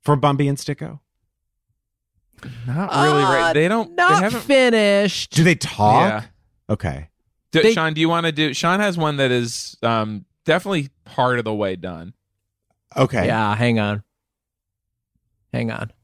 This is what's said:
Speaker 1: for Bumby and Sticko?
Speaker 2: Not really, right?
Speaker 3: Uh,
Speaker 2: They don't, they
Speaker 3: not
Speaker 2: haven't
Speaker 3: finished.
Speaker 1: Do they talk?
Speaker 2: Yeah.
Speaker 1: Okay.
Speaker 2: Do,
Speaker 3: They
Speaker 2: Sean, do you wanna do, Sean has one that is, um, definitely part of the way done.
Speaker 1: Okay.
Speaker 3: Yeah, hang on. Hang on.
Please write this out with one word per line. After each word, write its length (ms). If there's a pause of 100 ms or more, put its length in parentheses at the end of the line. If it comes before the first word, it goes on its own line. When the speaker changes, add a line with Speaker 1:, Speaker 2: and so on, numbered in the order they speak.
Speaker 1:
for 160
Bumby 320
and 80
Sticko? 440 (1700)
Speaker 2:
Not 240
really, 320
right? 280
Speaker 3:
Uh, 20
Speaker 2:
They 160
don't, 220
they 120
Speaker 3:
not 200
Speaker 2:
haven't 180
Speaker 3:
finished. 920
Speaker 1:
Do 120
they 100
talk? 680
Speaker 2:
Yeah. 40 (420)
Speaker 1:
Okay. 380 (440)
Speaker 2:
Do, 100
Speaker 3:
They 120
Speaker 2:
Sean, 200
do 60
you 80
wanna 240
do, 220
Sean 260
has 160
one 220
that 120
is, 520
um, 420 (200)
definitely 440 (160)
part 340
of 60
the 100
way 220
done. 380 (840)
Speaker 1:
Okay. 300
Speaker 3:
Yeah, 280
hang 240
on. 240 (1500)
Hang 180
on. 220 (120)